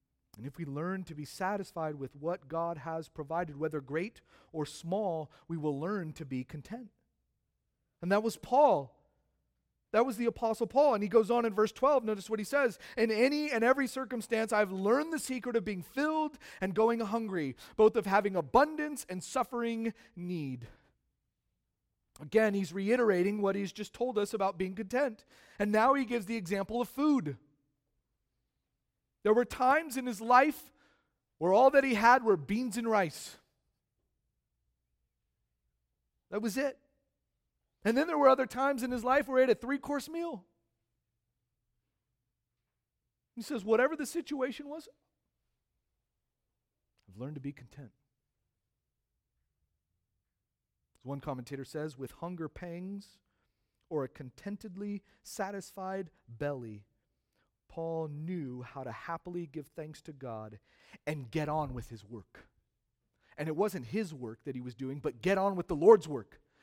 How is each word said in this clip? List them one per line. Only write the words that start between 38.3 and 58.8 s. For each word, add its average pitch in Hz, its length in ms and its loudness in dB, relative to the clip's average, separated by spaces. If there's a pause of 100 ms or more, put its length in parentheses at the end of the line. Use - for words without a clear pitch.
other 262 160 4
times 269 360 -2
in 254 80 -4
his 240 140 -4
life 262 240 4
where 262 80 2
he 254 60 8
had 254 80 6
a 220 40 8
three-course 269 540 -4
meal. 330 380 -6 (3000)
He 233 60 -12
says, 233 200 -6
"Whatever 233 320 4
the 302 120 -4
situation 285 640 -6
was, 311 180 -12 (2250)
I've 95 120 -20
learned 139 160 -10
to 139 80 -14
be 139 100 -10
content." 127 400 -20 (3000)
As - 60 -20
one 135 160 -8
commentator 131 460 -8
says, 151 320 -8
"With 135 140 -10
hunger 165 360 -10
pangs 185 720 -12 (720)
or 151 140 -2
a 127 40 -8
contentedly 202 920 -10 (200)
satisfied 190 880 -8 (160)
belly, 117 600 -8 (840)
Paul 165 400 -6
knew 147 540 -6
how 131 200 -12